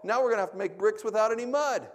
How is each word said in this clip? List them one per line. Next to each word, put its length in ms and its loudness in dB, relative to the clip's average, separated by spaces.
Now 200 0
we're 60 2
gonna 120 2
have 100 -2
to 60 -12
make 200 -4
bricks 260 0
without 280 2
any 140 -2
mud. 500 0